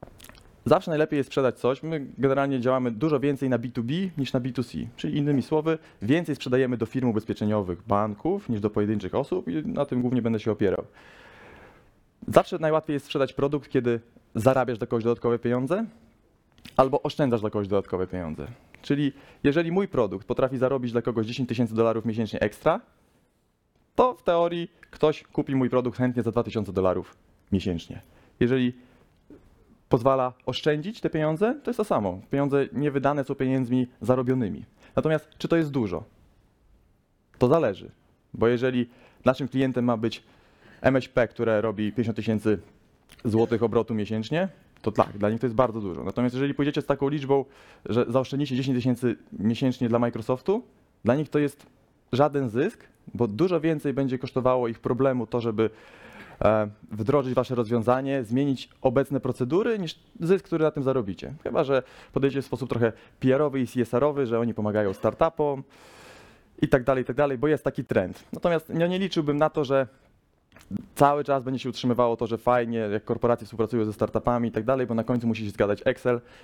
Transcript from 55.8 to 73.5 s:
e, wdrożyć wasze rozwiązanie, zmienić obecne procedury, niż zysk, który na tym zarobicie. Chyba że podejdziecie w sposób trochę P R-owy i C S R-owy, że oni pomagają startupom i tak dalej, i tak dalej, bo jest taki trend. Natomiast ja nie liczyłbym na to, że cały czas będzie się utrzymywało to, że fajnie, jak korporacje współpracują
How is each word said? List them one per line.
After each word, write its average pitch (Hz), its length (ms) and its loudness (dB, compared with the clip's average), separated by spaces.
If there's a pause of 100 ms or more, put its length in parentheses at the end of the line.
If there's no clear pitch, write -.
e, 107 260 2 (200)
wdrożyć 127 440 0
wasze 123 200 0
rozwiązanie, 120 720 0
zmienić 131 440 0 (120)
obecne 135 400 2
procedury, 165 580 0
niż 170 200 -8 (220)
zysk, 175 240 2
który 156 200 0
na 151 60 4
tym 147 120 -4
zarobicie. 127 600 -2
Chyba - 220 0
że 131 180 2 (300)
podejdziecie 135 300 0
w - 40 -18
sposób 127 220 -6
trochę 117 240 2 (280)
P 127 140 4
R-owy 139 260 0
i 120 60 0
C 127 140 -2
S 113 140 0
R-owy, 139 320 2
że 113 140 0
oni 117 140 -2
pomagają 104 380 0
startupom 143 720 0 (1000)
i 151 60 2
tak 127 160 4
dalej, 131 180 2
i - 40 -10
tak 120 100 -6
dalej, 139 220 0
bo 143 100 0
jest 151 160 0
taki 135 200 -4
trend. - 480 -2
Natomiast 170 360 -2 (100)
ja 170 80 2
nie 185 120 -2
liczyłbym 160 380 -2
na 156 140 2
to, 151 140 -2
że 135 220 2 (1080)
cały 143 300 6
czas 139 180 0
będzie 131 160 -4
się 127 100 -8
utrzymywało 120 480 2
to, 120 100 -2
że 110 120 -2
fajnie, 117 400 2
jak 107 260 -2
korporacje 117 400 0
współpracują 110 400 -2